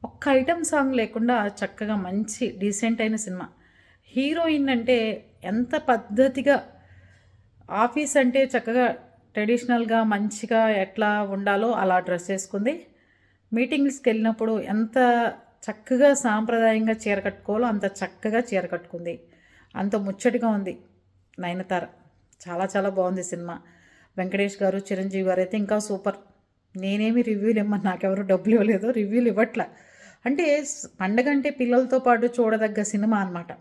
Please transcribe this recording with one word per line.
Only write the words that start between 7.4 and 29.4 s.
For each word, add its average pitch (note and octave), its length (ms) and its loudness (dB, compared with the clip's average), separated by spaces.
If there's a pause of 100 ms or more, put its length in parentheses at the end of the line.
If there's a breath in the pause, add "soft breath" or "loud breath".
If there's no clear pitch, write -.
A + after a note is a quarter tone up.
ఆఫీస్ B3+ 480 0
అంటే C4 280 4
చక్కగా A#3+ 420 0 (440)
ట్రెడిషనల్‌గా A#3 720 0
మంచిగా G#3+ 600 0 (140)
ఎట్లా G3+ 340 0 (200)
ఉండాలో G3+ 420 0
అలా F#3+ 260 2
డ్రెస్ F3+ 320 -4
వేసుకుంది. G3+ 440 -4 (760 soft breath)
మీటింగ్స్‌కి C4+ 540 0
వెళ్ళినప్పుడు A3 560 0
ఎంత A3 340 -2 (680)
చక్కగా B3+ 520 2
సాంప్రదాయంగా A3 800 2
చీర G#3 260 -2
కట్టుకోవాలో G#3 460 -4
అంత G#3 280 -2
చక్కగా G#3+ 460 -4
చీర G3+ 260 -2
కట్టుకుంది. E3+ 480 -8 (600 soft breath)
అంత G3 220 -2
ముచ్చటగా G#3 520 0
ఉంది G3 260 -2 (640)
నయనతార. F3+ 460 -4 (560)
చాలా F3 260 -4
చాలా G3 240 0
బాగుంది F#3 340 -2
సినిమా. E3+ 300 -10 (640 soft breath)
వెంకటేష్ G3 420 -2
గారు, G3 200 0
చిరంజీవి F#3+ 460 -4
గారు F#3 160 2
అయితే F#3 160 0
ఇంకా G#3 220 0
సూపర్. G3 380 -4 (580)
నేనేమి G#3 480 0
రివ్యూలు A3 380 0
ఇమ్మని G#3 240 0
నాకెవరు F#3+ 380 0
డబ్బులు G3 320 2
ఇవ్వలేదు, G#3+ 360 4
రివ్యూలు A#3 380 0
ఇవ్వట్లా. G#3+ 380 0 (580 loud breath)